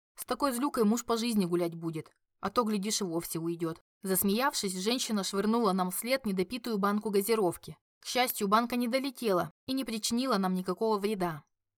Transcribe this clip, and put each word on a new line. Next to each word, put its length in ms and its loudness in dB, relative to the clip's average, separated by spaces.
С 100 -12
такой 260 0
злюкой 320 0
муж 220 4
по 120 0
жизни 280 2
гулять 280 0
будет, 380 -8
а 120 -4
то, 120 2
глядишь, 380 -2
и 40 -2
вовсе 340 -4
уйдет". 420 -4
Засмеявшись, 720 0
женщина 460 0
швырнула 480 2
нам 180 0
вслед 360 -2
недопитую 520 -2
банку 320 2
газировки. 680 0
К 40 -20
счастью, 440 0
банка 260 4
не 140 0
долетела 640 0
и 60 -4
не 140 -2
причинила 520 0
нам 160 2
никакого 460 0
вреда. 440 -2